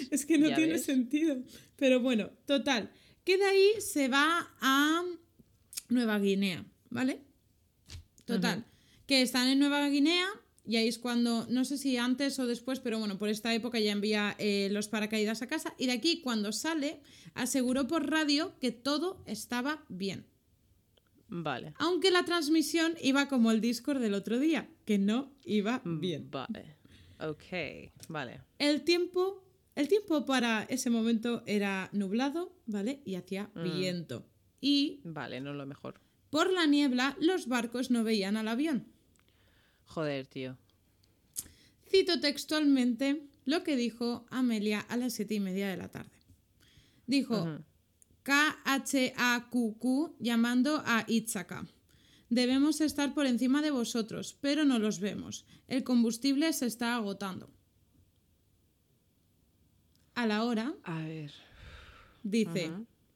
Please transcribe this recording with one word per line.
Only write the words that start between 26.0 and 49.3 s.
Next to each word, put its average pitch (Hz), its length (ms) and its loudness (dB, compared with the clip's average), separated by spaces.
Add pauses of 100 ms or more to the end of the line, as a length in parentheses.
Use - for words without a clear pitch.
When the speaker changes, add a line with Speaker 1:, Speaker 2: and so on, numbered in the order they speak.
Speaker 2:
vale. 143 460 -10 (420)
Ok, 156 720 -8 (180)
vale. 139 320 -10 (180)
Speaker 1:
El 294 240 2
tiempo, 359 600 0 (320)
el 294 120 0
tiempo 339 380 2
para 233 380 0
ese 247 260 -4
momento 233 560 0
era 196 480 -2
nublado, 262 600 -2 (140)
¿vale? 208 380 -4
Y 190 100 -6
hacía 190 400 -8
Speaker 2:
Mm. 170 80 -8
Speaker 1:
viento. 175 640 -4 (360)
Y 285 420 0
Speaker 2:
Vale, 139 380 -10
no 143 120 -10
lo 143 120 -10
mejor. 135 340 -14 (300)
Speaker 1:
por 359 220 2
la 349 140 2
niebla 277 540 2
los 339 280 0
barcos 240 440 -2
no 233 120 2
veían 214 340 0
al 220 100 -2
avión. 247 400 -2 (960)
Speaker 2:
Joder, 143 420 -6
tío. 131 300 -10 (1300)
Speaker 1:
Cito 381 300 2
textualmente 285 1040 0 (240)
lo 339 180 0
que 302 120 -2
dijo 240 540 -4
Amelia 214 500 0
a - 180 -6
las 247 160 -4
siete 214 220 -4
y 202 40 -2
media 196 300 -2
de 180 80 -6
la - 140 -10
tarde. - 180 -12 (960)
Dijo, 233 380 0
Speaker 2:
Ujú. 156 200 -6 (600)
Speaker 1:
"K 294 420 2
H 269 520 0
A 240 340 0